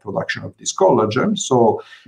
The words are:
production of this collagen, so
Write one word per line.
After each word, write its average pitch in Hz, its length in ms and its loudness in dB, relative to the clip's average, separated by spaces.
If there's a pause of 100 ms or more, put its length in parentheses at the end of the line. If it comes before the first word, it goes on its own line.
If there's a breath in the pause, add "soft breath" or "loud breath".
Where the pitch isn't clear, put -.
production - 420 -8
of 104 140 -14
this - 180 -8
collagen, 127 640 2
so 117 460 2 (260 loud breath)